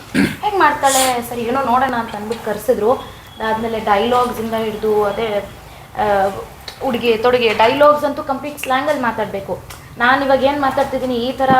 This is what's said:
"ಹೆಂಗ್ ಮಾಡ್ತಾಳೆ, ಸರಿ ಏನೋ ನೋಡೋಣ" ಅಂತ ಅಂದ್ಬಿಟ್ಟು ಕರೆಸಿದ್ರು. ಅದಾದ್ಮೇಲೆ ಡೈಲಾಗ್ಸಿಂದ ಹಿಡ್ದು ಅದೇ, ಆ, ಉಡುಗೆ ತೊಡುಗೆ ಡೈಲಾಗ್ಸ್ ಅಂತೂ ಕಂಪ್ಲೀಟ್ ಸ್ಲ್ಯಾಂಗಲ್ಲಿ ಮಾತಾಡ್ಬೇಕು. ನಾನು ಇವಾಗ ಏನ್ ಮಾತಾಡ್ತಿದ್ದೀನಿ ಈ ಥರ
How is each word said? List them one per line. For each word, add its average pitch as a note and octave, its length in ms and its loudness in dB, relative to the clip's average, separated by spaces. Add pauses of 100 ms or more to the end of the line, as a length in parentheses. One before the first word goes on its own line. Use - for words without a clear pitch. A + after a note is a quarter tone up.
(420)
"ಹೆಂಗ್ G4+ 160 -2
ಮಾಡ್ತಾಳೆ, C4+ 640 2
ಸರಿ A#3+ 180 -8
ಏನೋ B3+ 240 -2
ನೋಡೋಣ" B3+ 300 2
ಅಂತ A3+ 200 -4
ಅಂದ್ಬಿಟ್ಟು G#3+ 320 -8
ಕರೆಸಿದ್ರು. G#3 460 0
ಅದಾದ್ಮೇಲೆ A3+ 880 -6
ಡೈಲಾಗ್ಸಿಂದ A3 720 0
ಹಿಡ್ದು G#3+ 500 0
ಅದೇ, G3+ 400 -2 (540)
ಆ, G3+ 300 2 (560)
ಉಡುಗೆ A#3 320 2
ತೊಡುಗೆ A#3+ 320 2
ಡೈಲಾಗ್ಸ್ C#4 560 4
ಅಂತೂ D4 180 -2
ಕಂಪ್ಲೀಟ್ C#4+ 360 -6
ಸ್ಲ್ಯಾಂಗಲ್ಲಿ C#4 440 -2
ಮಾತಾಡ್ಬೇಕು. G3+ 560 -4 (400)
ನಾನು C4 260 2
ಇವಾಗ C4 200 2
ಏನ್ C#4+ 160 2
ಮಾತಾಡ್ತಿದ್ದೀನಿ C4 540 -2
ಈ A#3+ 180 -2
ಥರ C4 280 0